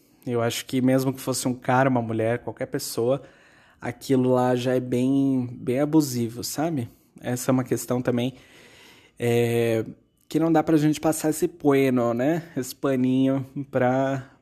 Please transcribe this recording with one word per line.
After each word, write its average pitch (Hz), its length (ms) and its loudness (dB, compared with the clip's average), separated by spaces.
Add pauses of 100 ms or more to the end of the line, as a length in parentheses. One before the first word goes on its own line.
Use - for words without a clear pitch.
(240)
Eu 123 160 -2
acho 117 260 -2
que 131 140 -2
mesmo 131 320 2
que 131 80 -8
fosse 131 280 -4
um 123 60 -2
cara, 131 340 2
uma 123 140 0
mulher, 113 380 -2
qualquer 127 260 -10
pessoa, 131 560 -2 (580)
aquilo 127 500 0
lá 127 240 2
já 123 200 0
é 127 60 0
bem, 127 720 0
bem 120 280 -4
abusivo, 127 640 0
sabe? 147 440 -4 (320)
Essa 123 300 -4
é - 20 4
uma 131 120 2
questão 123 360 -2
também, 123 340 -2 (840)
é, 117 680 0 (440)
que 156 100 0
não 165 140 2
dá 156 100 4
pra 160 140 4
gente 151 240 2
passar 156 300 0
esse 165 180 -2
pano, 135 680 2
né? 156 300 -2 (120)
Esse 127 180 -8
paninho 131 720 0 (240)
pra, 131 600 0 (120)